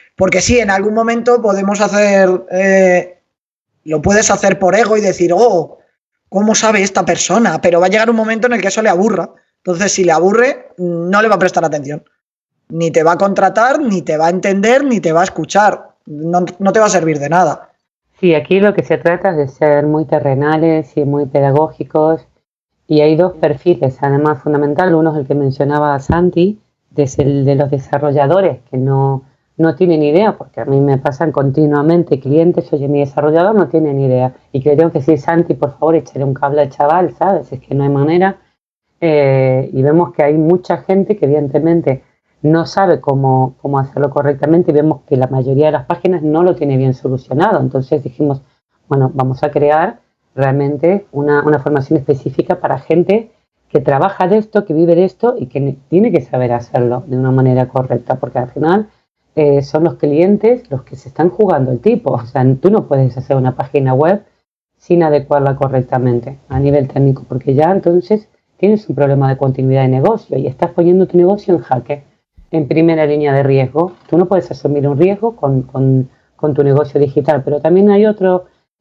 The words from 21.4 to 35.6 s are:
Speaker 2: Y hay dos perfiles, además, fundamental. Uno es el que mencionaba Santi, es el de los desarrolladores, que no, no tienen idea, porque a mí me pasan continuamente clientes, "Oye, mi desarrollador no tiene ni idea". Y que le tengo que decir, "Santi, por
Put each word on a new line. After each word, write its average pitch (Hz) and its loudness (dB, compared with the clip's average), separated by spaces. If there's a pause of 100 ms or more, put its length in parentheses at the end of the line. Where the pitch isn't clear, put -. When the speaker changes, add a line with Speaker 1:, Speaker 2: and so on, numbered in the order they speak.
Speaker 2:
Y 151 2
hay 156 4
dos 180 0
perfiles, 147 -2
además, 143 0
fundamental. 147 0
Uno 160 2
es 151 -6
el 135 -6
que 143 -4
mencionaba 143 -2
Santi, 175 0 (380)
es 139 -2
el 139 0
de 139 2
los 139 0
desarrolladores, 143 0 (100)
que 131 -6
no, 135 -2 (360)
no 160 0
tienen 170 0
idea, 185 0
porque - -16
a - -8
mí 139 0
me 139 2
pasan 143 -4
continuamente 147 0
clientes, 170 0
"Oye, 139 -2
mi 143 0
desarrollador 156 0
no 185 2
tiene 156 0
ni 135 -2
idea". 127 0 (180)
Y 135 -4
que 143 0
le 143 2
tengo 165 4
que 160 -4
decir, 151 2
"Santi, 170 0
por 139 -4